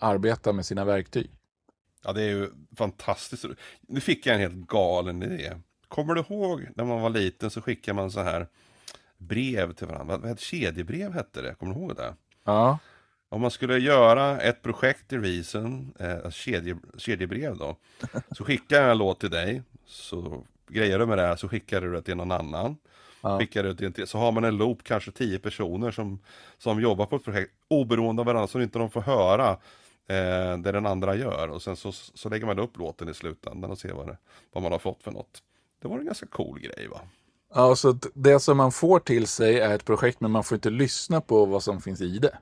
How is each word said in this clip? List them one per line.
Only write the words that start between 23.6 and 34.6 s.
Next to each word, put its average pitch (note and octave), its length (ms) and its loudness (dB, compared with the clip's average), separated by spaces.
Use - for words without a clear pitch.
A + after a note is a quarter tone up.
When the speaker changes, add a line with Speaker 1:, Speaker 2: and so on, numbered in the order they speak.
Speaker 2:
du F#2+ 100 -2
det F#2 180 -6
till, F#2 160 -10
så - 120 -8
har A#2 140 2
man A2+ 120 0
en A2 120 0
loop, A2+ 280 0
kanske G#2 260 -4
tio F#2+ 280 -4
personer G#2 520 -4
som, G2+ 280 -8
som A2 220 0
jobbar G#2 260 4
på D3 100 -2
ett - 80 -4
projekt, G2+ 280 -2
oberoende A2+ 540 2
av A#2+ 40 -2
varandra, A#2 200 2
så B2+ 140 -4
inte A2+ 180 -2
de A2+ 120 -2
får A#2 100 -6
höra, G#2+ 500 4
eh, F#2 520 -2
det G2 140 -2
den G#2 140 0
andra F#2+ 300 0
gör. F#2 320 -4
Och D#2 140 -10
sen F#2+ 140 -8
så, G2 160 -10
så - 360 -14
lägger A2 180 -4
man G2 120 -2
upp A2+ 200 -4
låten E2 300 -10
i D#2 60 -8
slutändan F2+ 560 -12
och G2 80 -10
ser F#2 140 -12
vad D2+ 140 -10
det, - 100 -12
vad F#2 100 -6